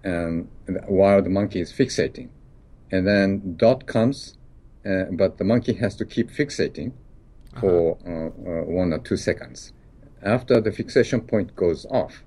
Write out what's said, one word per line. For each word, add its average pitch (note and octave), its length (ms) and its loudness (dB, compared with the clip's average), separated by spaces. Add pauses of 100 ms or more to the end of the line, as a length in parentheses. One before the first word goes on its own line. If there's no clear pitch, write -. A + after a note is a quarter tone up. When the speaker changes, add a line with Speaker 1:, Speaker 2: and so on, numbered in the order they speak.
Speaker 1:
and, E2+ 440 -4 (200)
and F#2 200 -4
while G2 340 6
the F2+ 80 -2
monkey G2 320 0
is E2 100 -6
fixating, E2 580 -2 (640)
and F#2 160 2
then G2 500 2
dot B2 300 4
comes, - 500 -2 (480)
uh, F#2+ 260 0
but F#2 260 2
the - 60 -2
monkey A#2+ 300 2
has G#2 240 -2
to G#2+ 80 -4
keep - 260 -2
fixating B2+ 600 -4
Speaker 2:
Uh-huh. - 720 -20
Speaker 1:
for, F2 440 2
uh, F2 60 -10 (380)
uh, E2 140 -4 (180)
one F2 120 0
or D#2 60 -4
two - 180 -4
seconds. - 560 -6 (500)
After A#2 380 2
the G#2+ 100 0
fixation A#2+ 500 0
point - 340 -2
goes E2+ 320 0
off - 400 -4